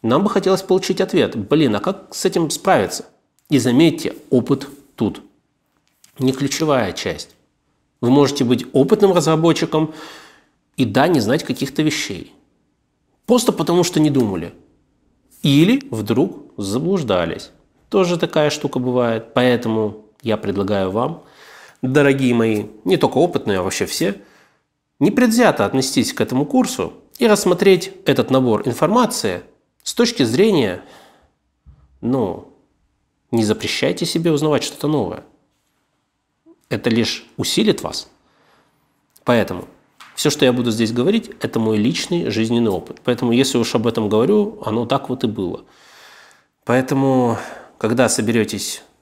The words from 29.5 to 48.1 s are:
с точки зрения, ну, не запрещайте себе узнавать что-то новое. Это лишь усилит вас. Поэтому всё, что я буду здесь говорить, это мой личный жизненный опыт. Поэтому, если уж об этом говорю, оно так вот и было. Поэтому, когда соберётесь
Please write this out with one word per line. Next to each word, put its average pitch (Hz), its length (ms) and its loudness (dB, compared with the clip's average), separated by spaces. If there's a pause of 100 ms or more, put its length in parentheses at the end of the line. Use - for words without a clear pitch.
с - 100 -10
точки 233 300 0
зрения, 123 600 0 (1200)
ну, 117 500 -4 (800)
не 117 120 2
запрещайте 131 640 -2
себе 165 260 0
узнавать 151 320 0
что-то - 240 -8
новое. 110 360 -2 (1500)
Это 120 200 -2
лишь - 360 -2 (120)
усилит - 460 -2
вас. - 260 -10 (1120)
Поэтому 95 440 0 (480)
всё, - 140 0
что 139 160 0
я 123 80 4
буду 120 180 0
здесь 110 200 0
говорить, 156 380 -2 (120)
это - 180 -4
мой 110 180 0
личный 165 520 -2
жизненный 113 420 0
опыт. - 320 -8
Поэтому, 120 280 -2
если 127 260 2
уж 117 180 -2
об 117 120 0
этом 110 220 -2
говорю, 185 560 2
оно 113 200 -2
так - 240 -2
вот 127 140 -6
и 123 40 -2
было. 92 360 -6 (1000)
Поэтому, 131 760 2 (400)
когда 117 320 2
соберётесь 110 720 -2 (200)